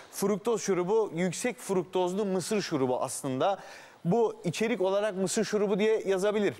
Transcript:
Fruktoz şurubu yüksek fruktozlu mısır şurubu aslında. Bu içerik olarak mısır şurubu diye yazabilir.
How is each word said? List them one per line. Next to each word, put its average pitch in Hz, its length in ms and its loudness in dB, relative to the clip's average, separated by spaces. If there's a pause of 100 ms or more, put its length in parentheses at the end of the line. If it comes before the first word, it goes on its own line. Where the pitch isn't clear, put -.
(120)
Fruktoz 214 500 0
şurubu 190 540 0
yüksek 185 420 -2
fruktozlu 185 680 0
mısır 190 360 0
şurubu 127 400 0
aslında. 139 580 -2 (460)
Bu 214 380 2
içerik 208 380 -2
olarak 196 340 0
mısır 190 280 0
şurubu 202 360 0
diye 220 260 2
yazabilir. 196 540 2